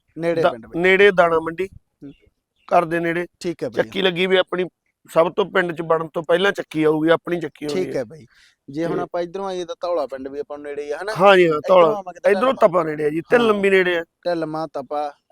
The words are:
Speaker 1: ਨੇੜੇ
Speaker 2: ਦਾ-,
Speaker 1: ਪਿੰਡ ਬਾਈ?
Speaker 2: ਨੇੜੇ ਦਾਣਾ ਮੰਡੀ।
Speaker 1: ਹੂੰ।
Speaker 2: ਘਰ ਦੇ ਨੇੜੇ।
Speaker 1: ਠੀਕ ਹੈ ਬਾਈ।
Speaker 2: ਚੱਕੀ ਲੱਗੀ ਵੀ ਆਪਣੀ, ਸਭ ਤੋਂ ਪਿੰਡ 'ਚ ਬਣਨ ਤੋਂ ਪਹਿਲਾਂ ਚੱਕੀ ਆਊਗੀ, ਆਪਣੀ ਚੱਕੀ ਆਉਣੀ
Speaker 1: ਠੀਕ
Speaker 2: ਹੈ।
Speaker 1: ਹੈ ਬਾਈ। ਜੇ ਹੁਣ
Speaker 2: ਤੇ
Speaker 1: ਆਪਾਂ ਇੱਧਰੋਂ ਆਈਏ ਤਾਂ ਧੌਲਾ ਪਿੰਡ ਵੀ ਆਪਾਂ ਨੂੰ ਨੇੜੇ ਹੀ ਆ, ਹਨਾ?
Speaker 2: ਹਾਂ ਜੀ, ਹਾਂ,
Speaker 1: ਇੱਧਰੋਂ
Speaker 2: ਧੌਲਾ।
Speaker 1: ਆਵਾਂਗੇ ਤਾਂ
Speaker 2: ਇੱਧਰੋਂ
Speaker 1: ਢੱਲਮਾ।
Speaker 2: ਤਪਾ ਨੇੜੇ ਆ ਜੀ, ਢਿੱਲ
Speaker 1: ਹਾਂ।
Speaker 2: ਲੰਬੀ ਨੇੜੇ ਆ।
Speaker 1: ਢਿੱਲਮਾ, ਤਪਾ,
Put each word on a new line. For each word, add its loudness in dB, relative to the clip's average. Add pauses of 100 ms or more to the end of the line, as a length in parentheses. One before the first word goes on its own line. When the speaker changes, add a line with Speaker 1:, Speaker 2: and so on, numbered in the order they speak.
(180)
Speaker 1:
ਨੇੜੇ -2
Speaker 2:
ਦਾ-, 4
Speaker 1:
ਪਿੰਡ -10
ਬਾਈ? -4
Speaker 2:
ਨੇੜੇ 6
ਦਾਣਾ 4
ਮੰਡੀ। 0 (360)
Speaker 1:
ਹੂੰ। -18 (560)
Speaker 2:
ਘਰ 4
ਦੇ -2
ਨੇੜੇ। -2 (140)
Speaker 1:
ਠੀਕ -8
ਹੈ -4
ਬਾਈ। -2
Speaker 2:
ਚੱਕੀ -6
ਲੱਗੀ 0
ਵੀ 2
ਆਪਣੀ, 0 (500)
ਸਭ 4
ਤੋਂ 0
ਪਿੰਡ -2
'ਚ -8
ਬਣਨ -2
ਤੋਂ -8
ਪਹਿਲਾਂ 2
ਚੱਕੀ -4
ਆਊਗੀ, 2
ਆਪਣੀ 0
ਚੱਕੀ -12
ਆਉਣੀ -4
Speaker 1:
ਠੀਕ -8
Speaker 2:
ਹੈ। -4
Speaker 1:
ਹੈ -4
ਬਾਈ। -20 (440)
ਜੇ -6
ਹੁਣ -4
Speaker 2:
ਤੇ -4
Speaker 1:
ਆਪਾਂ -6
ਇੱਧਰੋਂ -8
ਆਈਏ -6
ਤਾਂ -10
ਧੌਲਾ -2
ਪਿੰਡ -10
ਵੀ -12
ਆਪਾਂ -10
ਨੂੰ -16
ਨੇੜੇ -10
ਹੀ -8
ਆ, -6
ਹਨਾ? -8
Speaker 2:
ਹਾਂ 8
ਜੀ, 6
ਹਾਂ, 0
Speaker 1:
ਇੱਧਰੋਂ 4
Speaker 2:
ਧੌਲਾ। 6
Speaker 1:
ਆਵਾਂਗੇ -8
ਤਾਂ 2
Speaker 2:
ਇੱਧਰੋਂ 0
Speaker 1:
ਢੱਲਮਾ। 4
Speaker 2:
ਤਪਾ 0
ਨੇੜੇ -4
ਆ 0
ਜੀ, -4
ਢਿੱਲ 2
Speaker 1:
ਹਾਂ। 2
Speaker 2:
ਲੰਬੀ 0
ਨੇੜੇ 2
ਆ। -6
Speaker 1:
ਢਿੱਲਮਾ, -6
ਤਪਾ, -8 (180)